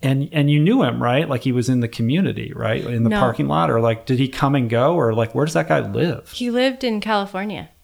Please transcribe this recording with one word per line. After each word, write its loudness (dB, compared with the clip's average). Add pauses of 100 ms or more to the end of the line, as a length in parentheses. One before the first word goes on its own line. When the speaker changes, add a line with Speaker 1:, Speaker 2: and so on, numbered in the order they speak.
Speaker 1:
and, 0
and 2
you 6
knew 4
him, 0
right? 0
Like, -2
he 0
was 0
in 2
the -2
community, -2
right? -2
In 0
the 4
Speaker 2:
No. 2
Speaker 1:
parking 0
lot, 2
or, 2
like, 0
did 0
he 2
come 0
and 2
go, 2
or, 2
like, -2
where 2
does -4
that 0
guy 2
live? -4
Speaker 2:
He -6
lived 0
in -2
California. -4 (140)